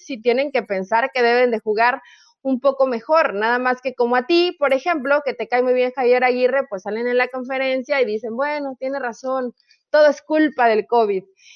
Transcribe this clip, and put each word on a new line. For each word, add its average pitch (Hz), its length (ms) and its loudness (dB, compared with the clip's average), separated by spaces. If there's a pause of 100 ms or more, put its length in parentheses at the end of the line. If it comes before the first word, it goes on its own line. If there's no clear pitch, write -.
sí 254 160 -10
tienen 254 320 0
que 247 100 -2
pensar 208 520 -2
que 247 80 0
deben 240 280 2
de 220 100 -2
jugar 233 420 0 (400)
un 269 180 -2
poco 269 260 2
mejor, 262 480 0
nada 226 240 0
más 254 240 -2
que 262 120 -6
como 240 220 0
a 247 100 0
ti, 349 320 2
por 277 160 0
ejemplo, 285 500 0
que 254 100 -4
te 220 140 -8
cae 247 140 0
muy 254 120 0
bien 254 200 0
Javier 254 300 2
Aguirre, 254 440 0
pues 190 140 -10
salen 220 240 -6
en 247 120 0
la 254 100 0
conferencia 262 720 -4
y 247 60 2
dicen, 214 300 -6
"Bueno, 285 420 -4
tiene 269 200 -6
razón, 254 560 -6 (360)
todo 302 160 6
es 285 160 2
culpa 302 460 2
del 214 180 2
covid". 202 380 0 (300)